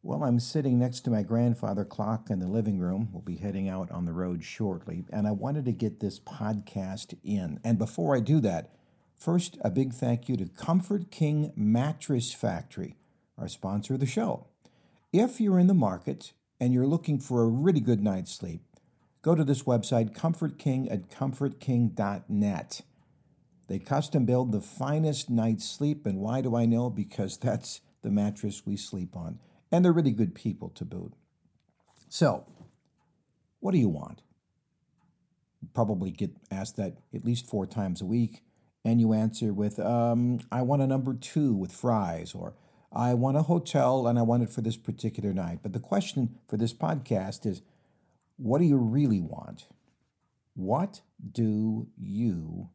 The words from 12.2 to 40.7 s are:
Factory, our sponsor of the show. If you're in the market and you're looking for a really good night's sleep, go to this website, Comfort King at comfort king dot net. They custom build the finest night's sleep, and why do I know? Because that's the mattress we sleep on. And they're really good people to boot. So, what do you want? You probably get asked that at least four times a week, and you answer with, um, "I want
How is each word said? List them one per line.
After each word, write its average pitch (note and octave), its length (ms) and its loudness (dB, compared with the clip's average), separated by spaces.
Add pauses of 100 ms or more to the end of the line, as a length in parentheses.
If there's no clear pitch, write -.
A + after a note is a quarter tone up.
Factory, F2+ 640 -6 (400)
our D#2+ 120 -8
sponsor G2+ 460 -4
of C3 60 -2
the C#3 60 2
show. - 400 -2 (680)
If A#3 300 2
you're F#3+ 160 6
in F3+ 80 8
the F3+ 80 8
market A2+ 580 0 (260)
and B2 140 2
you're B2+ 140 4
looking D#3 320 2
for B2 240 0
a A2+ 60 6
really C#3+ 320 4
good A2 220 2
night's F#2+ 320 -2
sleep, E2 280 -10 (580)
go D#3+ 140 4
to D#3 100 4
this C3+ 200 2
website, A#2 500 2
Comfort D#3+ 440 -2
King C3 300 0
at G2 220 -6
comfort C3+ 500 -4
king A#2+ 280 2
dot G2+ 420 -4
net. G2+ 500 -2 (880)
They G2 120 -4
custom C#3 460 0
build B2 280 4
the G2+ 100 0
finest D3 680 -2
night's A2+ 400 0
sleep, D3 380 -2
and F#2+ 120 -2
why A2+ 220 -2
do B2 160 0
I A#2 80 4
know? A#2 240 4
Because G#2 480 -4
that's - 460 -4 (180)
the G#2+ 100 -4
mattress G#2 540 0
we G2+ 140 -4
sleep F2+ 360 -8
on. E2+ 240 -10 (320)
And F3+ 140 4
they're F3 80 8
really D#3 200 4
good G#2 220 0
people F#2 360 -6
to - 160 -12
boot. F2+ 260 -10 (960)
So, - 380 0 (1120)
what G3 120 -2
do F#3 60 6
you A2 120 6
want? - 320 -8 (1400)
You - 140 -16
probably G2+ 360 0
get F2+ 200 -4 (200)
asked G2 260 -6
that F#2+ 200 -4 (180)
at A2+ 120 -6
least A#2+ 200 -2
four G2+ 200 -4
times F#2 340 -4
a F#2+ 60 -6
week, A2+ 360 -2 (400)
and A#2 160 4
you A2 140 6
answer A2 400 0
with, G#2 260 -2
um, A#2+ 640 2 (100)
"I B2+ 120 -2
want C3+ 180 2